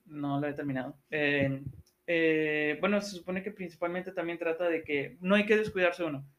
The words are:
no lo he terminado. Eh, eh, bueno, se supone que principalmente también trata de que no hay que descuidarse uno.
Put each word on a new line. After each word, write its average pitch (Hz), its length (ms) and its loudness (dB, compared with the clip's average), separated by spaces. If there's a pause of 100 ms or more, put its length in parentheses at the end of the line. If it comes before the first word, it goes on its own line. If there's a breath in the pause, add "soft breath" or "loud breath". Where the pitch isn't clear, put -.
no 143 340 -2
lo 147 80 0
he 143 40 -2
terminado. 139 440 -4 (140)
Eh, 143 520 2 (460)
eh, 156 720 2
bueno, 202 200 2
se 202 160 -6
supone 185 280 -6
que 202 80 -6
principalmente 180 600 -6
también 170 260 -4
trata 170 300 0
de 160 140 0
que 143 380 -2
no 185 160 4
hay 208 100 4
que 214 100 6
descuidarse 180 460 0
uno. 139 240 -4 (120)